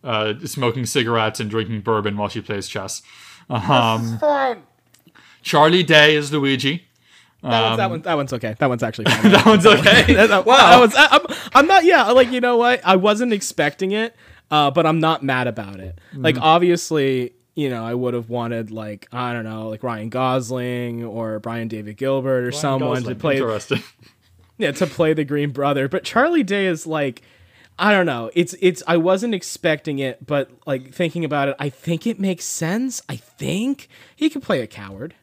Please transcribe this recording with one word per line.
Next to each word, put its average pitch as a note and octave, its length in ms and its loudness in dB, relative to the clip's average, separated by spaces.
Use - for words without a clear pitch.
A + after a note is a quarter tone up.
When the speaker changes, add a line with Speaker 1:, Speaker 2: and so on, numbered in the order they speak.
Speaker 1:
uh, G#2+ 300 -2
smoking B2 420 -4
cigarettes A2+ 540 -2
and G#2+ 100 -6
drinking A2 300 -6
bourbon G#2 360 -4
while G#2 120 -4
she G#2+ 120 -8
plays G2 280 -10
chess. F#2+ 340 -10
Um, A2+ 540 0
Speaker 2:
This A2+ 80 -6
is A2+ 80 -8
fun. C4+ 420 -2
Speaker 1:
Charlie E3 400 4
Day D3+ 320 6
is D3 180 -2
Luigi. C#3 540 -2
Speaker 2:
That C3 80 -6
one's, A2+ 160 0
that G3+ 80 0
Speaker 1:
Um, - 40 -2
Speaker 2:
one, D#3+ 120 -8
that F3 140 -2
one's C#3 160 -4
okay. A2+ 280 -6
That C#3+ 80 2
one's A#2+ 160 -2
actually A2 200 -8
Speaker 1:
<laughs> - 60 0
Speaker 2:
fine. G#3+ 220 4
Speaker 1:
That - 120 4
one's G#3+ 220 6
okay? G#3 480 6
Speaker 2:
<laughs> - 0 -
That, G#3 140 6
that, G3 180 2
Speaker 1:
Wow. B3 100 6
Speaker 2:
that A#3+ 220 8
one's, A#3 160 6
I, D4 160 6
I'm, - 260 2
I'm C#4+ 140 6
not, F#4+ 180 6
yeah, E4 280 6
like, B3 180 6
you B3 100 -2
know B3 160 2
what? A#3+ 280 2
I F#3 100 -4
wasn't G#3+ 380 0
expecting F#3+ 580 -4
it, A3 240 -6
uh, D3 180 2
but D#3+ 160 2
I'm D#3+ 140 2
not D#3+ 240 0
mad B2+ 240 -2
about G2+ 320 -10
it. F2 180 -14
Like, C#3+ 220 0
Speaker 1:
Mm-hmm. B2 80 -6
Speaker 2:
obviously, D#3 880 0
you C#3+ 140 -4
know, A2+ 140 -8
I A#2 80 -6
would B2 220 -4
have A#2 160 -8
wanted, A#2 400 -6
like, G#2+ 400 -14
I B2 220 -8
don't A#2 120 -8
know, A2 240 -10
like, A2 140 -10
Ryan A2+ 280 -8
Gosling B2 920 -4
or A2 360 -8
Brian A#2 260 -8
David G#2+ 300 -12
Gilbert C3+ 420 -2
or B2 120 -4
Speaker 1:
Ryan - 20 -8
Speaker 2:
someone C3 460 -2
Speaker 1:
Gosling. A#2+ 180 -6
Speaker 2:
to - 40 -16
play, D3 180 -2
Speaker 1:
Interesting. A2+ 440 -4
Speaker 2:
yeah, D#3+ 140 -2
to F3+ 160 -2
play D#3 240 0
the D3+ 120 0
Green D3 260 -2
Brother. C#3 380 -2
But F#3 140 -4
Charlie D4+ 400 0
Day G3 240 -2
is, E3 200 -4
like, D3 360 -4
I G3+ 140 2
don't F#3 140 2
know. A#2+ 280 -4
It's, F3 260 0
it's, F3+ 280 0
I E3+ 80 2
wasn't F#3 380 0
expecting D3+ 680 -4
it, C3 260 -6
but, C#3+ 240 -4
like, C3 260 -8
thinking E3+ 320 -4
about C#3+ 240 -2
it, C3+ 120 -6
I C#3+ 80 -4
think E3 400 -6
it A3+ 100 -6
makes F#3+ 260 -4
sense. A3+ 640 -6
I C3+ 60 -8
think F#3+ 760 -8
he D#4 120 -2
could D4 140 -6
play E3 180 -4
a A2 60 -8
coward. G2+ 560 -16